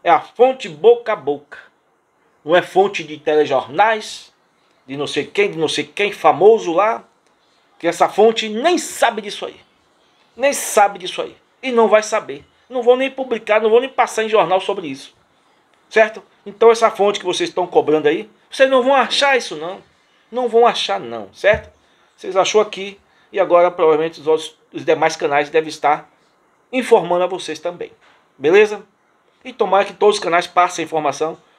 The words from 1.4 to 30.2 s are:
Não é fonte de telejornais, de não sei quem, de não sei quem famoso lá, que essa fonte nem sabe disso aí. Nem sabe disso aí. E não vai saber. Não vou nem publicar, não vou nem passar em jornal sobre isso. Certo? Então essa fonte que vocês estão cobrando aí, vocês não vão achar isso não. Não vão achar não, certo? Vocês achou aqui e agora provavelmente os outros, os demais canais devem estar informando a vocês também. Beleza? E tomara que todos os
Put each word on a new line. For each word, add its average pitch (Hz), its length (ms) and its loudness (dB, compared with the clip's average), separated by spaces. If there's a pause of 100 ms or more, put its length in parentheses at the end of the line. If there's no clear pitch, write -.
Não 156 100 2
é 175 60 4
fonte 190 420 -2
de 151 140 -14
telejornais, 151 1160 -2 (540)
de 135 80 -12
não 143 100 -6
sei 143 200 -4
quem, 202 260 0
de 160 60 -10
não 156 100 -2
sei 147 160 -4
quem 202 300 -4
famoso 175 580 4
lá, 208 320 0 (760)
que 165 100 -6
essa 165 200 0
fonte 220 400 2
nem 277 300 -2
sabe 220 440 -2
disso 196 240 -12
aí. - 140 -16 (760)
Nem 262 180 0
sabe 196 440 0
disso 175 240 -10
aí. - 140 -10 (260)
E 254 120 -4
não 226 160 4
vai 214 120 4
saber. 147 440 -8 (240)
Não 247 120 -6
vou 247 140 4
nem 262 160 -4
publicar, 220 500 -2
não 220 80 0
vou 233 120 4
nem 262 80 -8
passar 226 340 -2
em 220 60 -6
jornal 185 320 2
sobre 190 260 -8
isso. - 260 -14 (760)
Certo? 214 340 2 (220)
Então 220 260 4
essa 226 180 2
fonte 202 300 0
que - 60 -12
vocês 170 240 -4
estão 180 180 -4
cobrando 151 400 2
aí, 190 220 -2 (200)
vocês 269 200 2
não 262 120 2
vão 269 140 2
achar 262 400 0
isso 185 220 -6
não. 180 260 -12 (480)
Não 247 160 -4
vão 233 180 4
achar 196 360 -2
não, 113 320 -14
certo? - 360 0 (460)
Vocês 185 220 -12
achou 202 240 2
aqui 196 360 -8 (340)
e 202 100 -4
agora 175 280 4
provavelmente 160 520 0
os 139 60 -6
outros, 156 300 -2 (140)
os 135 140 -12
demais 156 320 0
canais 147 320 -2
devem 160 200 -2
estar 147 400 -4 (600)
informando 180 520 2
a 180 40 -2
vocês 165 320 -10
também. 175 320 -10 (460)
Beleza? 202 460 2 (600)
E 254 100 -14
tomara 196 320 0
que 196 80 -14
todos 208 240 2
os - 60 -8